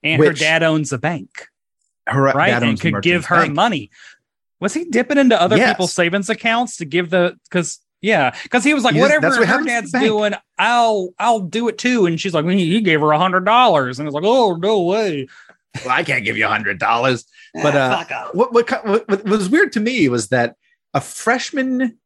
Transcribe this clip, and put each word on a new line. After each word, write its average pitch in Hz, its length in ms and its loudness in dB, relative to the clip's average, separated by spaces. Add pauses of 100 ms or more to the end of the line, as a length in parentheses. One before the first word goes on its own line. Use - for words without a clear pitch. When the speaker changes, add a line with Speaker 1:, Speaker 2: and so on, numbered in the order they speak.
Speaker 1:
And 151 180 2
her 151 80 6
Speaker 2:
which 143 100 -6
Speaker 1:
dad 160 240 2
owns 156 300 0
a 135 40 -6
bank, 151 500 -6 (600)
Speaker 2:
her 135 160 0
Speaker 1:
right? 139 240 2
Speaker 2:
dad 120 160 0
Speaker 1:
And 117 80 0
Speaker 2:
owns 107 100 -4
a - 20 -12
Speaker 1:
could 165 200 -2
give 175 100 2 (100)
Speaker 2:
merchant's - 40 -12
Speaker 1:
her 175 160 0
Speaker 2:
bank. 156 100 -2
Speaker 1:
money. 160 380 -2 (680)
Was 190 140 -4
he 339 120 -6
dipping 294 320 0
into 247 220 4
other 175 180 4
Speaker 2:
Yes. 208 160 2
Speaker 1:
people's 180 200 -4
savings 175 360 -2
accounts 233 480 -2
to 175 80 -8
give 165 240 -4
the, 180 280 0 (120)
'cause, - 300 -4 (220)
yeah, 170 340 2 (140)
'cause 240 140 0
he 294 100 2
was 269 100 -2
like, 233 100 2
Speaker 2:
He 147 60 2
just, 269 100 4
Speaker 1:
"Whatever 302 120 2
Speaker 2:
that's - 180 0
what 214 80 4
Speaker 1:
her - 60 2
Speaker 2:
happens 285 140 -2
to 254 60 -2
Speaker 1:
dad's 233 180 -6
Speaker 2:
the 254 80 -2
bank. 220 80 2
Speaker 1:
doing, 208 260 0 (260)
I'll, 220 500 2 (100)
I'll 226 200 2
do 208 300 -4
it 220 80 -8
too." 247 280 0
And 165 140 -2
she's 190 140 -6
like, 156 120 0
"He, 180 240 0
he 214 120 2
gave 165 200 2
her 151 100 4
a 151 60 4
hundred 185 280 0
dollars." 185 540 4
And 151 80 -6
it's 143 60 -8
like, 147 120 -4
"Oh, 220 300 4
no 196 260 0
way." 175 460 -2 (560)
Speaker 2:
Well, 127 100 -2
I 156 100 0
can't 135 200 -2
give 107 140 -4
you 107 80 0
a 104 40 0
hundred 104 300 -2
dollars. 117 460 0 (280)
But, 147 220 0
Speaker 1:
Ah, - 20 4
Speaker 2:
uh, 131 260 0
Speaker 1:
fuck - 80 -14
off. - 240 -10
Speaker 2:
what, 240 180 0
what, 233 160 2 (160)
what, 220 240 -2
what 196 160 -2
was 202 240 0
weird 311 240 2
to 220 60 -2
me 220 300 0
was 117 200 -2
that 120 260 0 (380)
a - 80 0
freshman 254 1040 -4